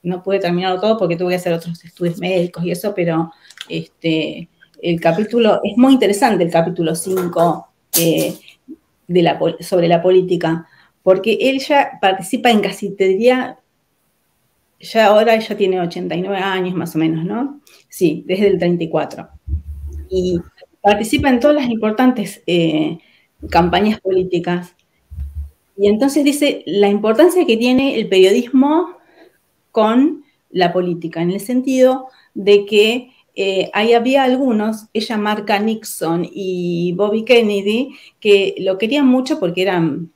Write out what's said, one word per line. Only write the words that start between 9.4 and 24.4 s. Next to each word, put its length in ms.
sobre 280
la 140
política, 680
porque 400
él 180
ya 400
participa 520
en 100
casi, 300
te 160
diría, 500
ya 280
ahora 280
ella 200
tiene 240
ochenta 360
y 60
nueve 160
años 360
más 220
o 40
menos, 240
¿no? 380
Sí, 380
desde 220
el 100
treinta 260
y 60
cuatro. 400
Y 300
participa 480
en 100
todas 180
las 120
importantes, 760
eh, 500
campañas 520
políticas. 720